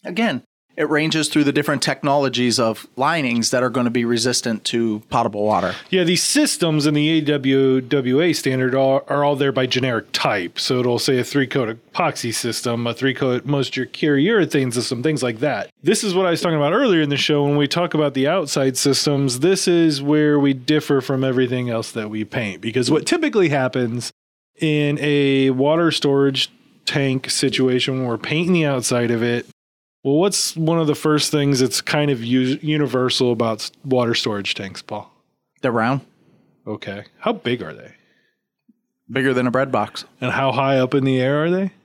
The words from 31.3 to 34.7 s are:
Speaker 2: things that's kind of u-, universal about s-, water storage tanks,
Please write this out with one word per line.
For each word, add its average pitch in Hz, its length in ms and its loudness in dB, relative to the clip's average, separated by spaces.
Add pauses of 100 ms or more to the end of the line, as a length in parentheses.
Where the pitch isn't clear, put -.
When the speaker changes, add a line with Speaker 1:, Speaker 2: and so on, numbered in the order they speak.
Speaker 2:
things 143 300 2
that's - 220 0
kind 147 280 0
of 117 140 -2
u-, 127 380 0
universal 131 720 0
about 113 280 -2
s-, - 100 -10 (140)
water 123 300 2
storage 101 400 -4
tanks, 95 260 -10